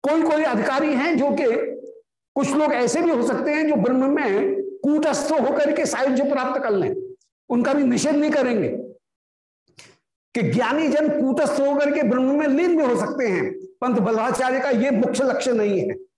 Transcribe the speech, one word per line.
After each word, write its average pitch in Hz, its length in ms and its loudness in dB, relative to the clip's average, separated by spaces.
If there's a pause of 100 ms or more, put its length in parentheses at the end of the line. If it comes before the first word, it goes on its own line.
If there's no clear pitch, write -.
कोई 311 200 2
कोई 311 200 2
अधिकारी 277 520 0
हैं 285 240 0
जो 277 120 2
कि 277 140 0 (880)
कुछ 277 160 0
लोग 294 220 2
ऐसे 247 280 0
भी 339 100 2
हो 240 160 0
सकते 285 240 -2
हैं 311 180 0
जो 294 80 2
ब्रह्म 262 340 2
में 392 520 0
कूटस्थ 302 680 -2
होकर 294 440 2
के 320 100 0
सायुज्य 269 440 0
प्राप्त 269 320 -2
कर 233 80 -2
लें, - 440 -2 (340)
उनका 247 240 0
भी 285 120 2
निषेध 254 320 2
नहीं 302 140 2
करेंगे 247 380 0 (1700)
कि 233 80 0
ज्ञानी 269 460 0
जन 294 320 0
कूटस्थ 262 400 0
होकर 285 340 2
के 311 80 0
ब्रह्म 262 360 2
में 302 80 0
लीन 330 300 2
भी 311 80 2
हो 240 160 2
सकते 254 280 -2
हैं, 180 240 -2
परंतु - 480 -4
बल्लभाचार्य 247 600 0
का 277 100 -2
ये 247 200 2
मुख्य 240 340 0
लक्ष्य 254 280 0
नहीं 208 280 0
है। - 160 -4 (220)